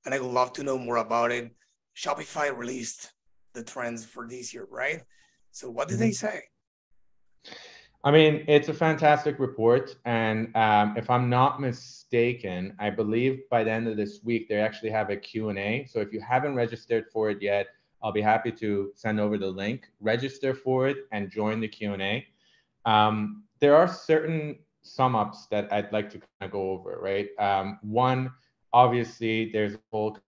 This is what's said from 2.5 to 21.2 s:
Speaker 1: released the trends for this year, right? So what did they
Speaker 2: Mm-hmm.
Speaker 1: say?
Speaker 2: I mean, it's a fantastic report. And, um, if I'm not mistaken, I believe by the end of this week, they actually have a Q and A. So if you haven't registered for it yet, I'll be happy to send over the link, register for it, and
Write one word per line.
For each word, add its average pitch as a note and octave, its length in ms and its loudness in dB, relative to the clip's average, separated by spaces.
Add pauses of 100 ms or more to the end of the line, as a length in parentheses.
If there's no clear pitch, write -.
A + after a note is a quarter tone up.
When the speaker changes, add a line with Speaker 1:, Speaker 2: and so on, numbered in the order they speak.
Speaker 1:
released A#2+ 580 -10 (420)
the A#2 80 -12
trends A#2 420 -8
for A#2 240 -16
this B2 240 -12
year, A2+ 160 -14
right? C#3 340 -6 (500)
So B2+ 180 -14
what B2 180 -4
did G#3 120 -2
they A3+ 100 4
Speaker 2:
Mm-hmm. G3+ 160 -6
Speaker 1:
say? G#3 160 -6 (1600)
Speaker 2:
I C#3 60 4
mean, D#3 360 6
it's D3 220 6
a D#3 60 -4
fantastic D3+ 640 2
report. B2+ 680 2
And, A2+ 520 -2
um, G#2+ 400 4
if A2+ 120 -6
I'm B2 220 2
not C3 300 4
mistaken, A#2+ 1160 -2
I G#2 120 -2
believe A2+ 580 -2
by A#2 160 2
the A2 60 0
end A2+ 180 -2
of G#2+ 80 -4
this G#2 260 -6
week, A2+ 260 -2
they G#2+ 80 -2
actually G#2+ 340 -2
have G#2+ 200 -2
a G2+ 60 -2
Q A2 320 -8
and G2 100 -4
A. A2+ 280 -4
So A2+ 140 -6
if G2+ 120 -6
you A2 80 -8
haven't C3+ 360 -2
registered A2+ 540 -2
for G#2+ 200 0
it G2+ 100 -6
yet, G2+ 280 0 (340)
I'll G#2+ 100 -4
be G#2 80 0
happy A2 320 2
to G2+ 440 -4
send G#2+ 220 -2
over G#2 200 0
the F#2+ 100 -4
link, G2 400 -6 (120)
register B2+ 520 -2
for C3 360 0
it, C#3 100 -2 (140)
and G2+ 180 -6